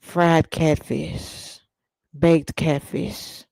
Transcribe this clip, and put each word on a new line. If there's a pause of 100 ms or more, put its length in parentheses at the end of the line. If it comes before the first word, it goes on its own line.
Fried
catfish, (580)
baked
catfish